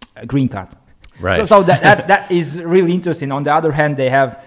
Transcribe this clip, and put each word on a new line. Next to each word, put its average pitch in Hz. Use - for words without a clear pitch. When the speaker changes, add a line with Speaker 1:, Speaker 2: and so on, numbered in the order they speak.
Speaker 1:
uh, 113
green 131
card. 98
Speaker 2:
Right. 90
Speaker 1:
So, -
so 196
that, 160
that, 202
Speaker 2:
<laughs> 185
Speaker 1:
that 196
is 170
really 170
interesting. 170
On 139
the 143
other 156
hand, 147
they 131
have, 131